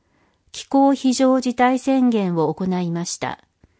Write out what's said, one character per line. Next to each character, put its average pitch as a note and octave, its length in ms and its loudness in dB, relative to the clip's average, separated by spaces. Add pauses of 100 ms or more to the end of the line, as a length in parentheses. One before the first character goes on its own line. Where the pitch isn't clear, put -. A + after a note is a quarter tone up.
(520)
気 - 120 -14
候 C#4 300 2
非 C4 180 0
常 C4 300 2
事 B3 120 -4
態 B3+ 240 2
宣 C4 300 2
言 G3+ 280 0
を D#3 180 0
行 F#3+ 100 -6
い F3+ 260 -2
ま E3+ 140 -4
し - 140 -8
た。 - 220 -8 (400)